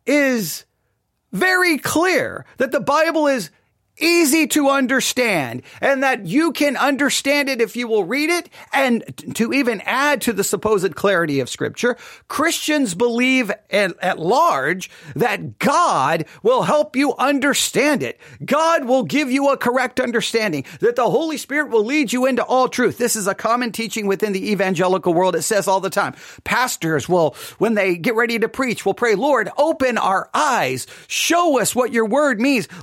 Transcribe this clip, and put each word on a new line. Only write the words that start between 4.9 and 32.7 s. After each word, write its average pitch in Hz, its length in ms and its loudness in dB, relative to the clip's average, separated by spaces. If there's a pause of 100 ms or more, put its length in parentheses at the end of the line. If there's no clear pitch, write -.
and 262 220 0
that 262 240 0
you 285 260 2
can 285 240 0
understand 277 720 0
it 247 140 0
if 220 140 -2
you 240 120 -4
will 214 160 2
read 269 240 -2
it. 339 220 -2 (240)
And 262 300 2 (120)
t-, - 180 -14
to 226 200 -2
even 240 280 0
add 269 400 -2
to 240 120 -2
the 190 100 -2
supposed 196 520 0
clarity 170 460 0
of 123 60 -4
Scripture, 226 480 -4 (320)
Christians 302 680 0
believe 240 560 0 (180)
at, 190 320 0
at 180 160 -2
large 180 720 0 (260)
that 170 440 -4
God 180 640 2 (160)
will 233 220 2
help 196 320 0
you 277 220 2
understand 269 840 0
it. - 180 -8 (240)
God 320 420 0
will 247 180 2
give 254 260 -2
you 277 220 2
a 262 60 0
correct 247 420 -2
understanding, 220 640 -2 (140)
that 233 160 2
the 247 160 2
Holy 302 260 0
Spirit 285 320 -4
will 214 160 2
lead 269 260 0
you 254 140 0
into 247 180 0
all 247 260 2
truth. 233 280 0
This 233 180 0
is 196 120 -4
a 190 80 0
common 233 360 -2
teaching 214 360 -4
within 196 260 0
the 190 200 -4
evangelical 185 600 2
world. 180 220 2
It 156 80 -2
says 196 240 0
all 190 140 2
the 180 100 -4
time, 160 240 -2 (280)
pastors 190 640 -2
will, 165 280 2 (240)
when 214 160 0
they 190 200 2
get 220 200 -2
ready 233 240 0
to 220 100 0
preach, 233 380 -4
will 196 80 0
pray, 233 180 0
"Lord, 220 420 0
open 269 440 0
our 185 340 -2
eyes, 214 540 0 (180)
show 320 540 2
us 202 160 -2
what 240 180 0
your 226 140 2
word 254 340 2
means, 254 260 0 (160)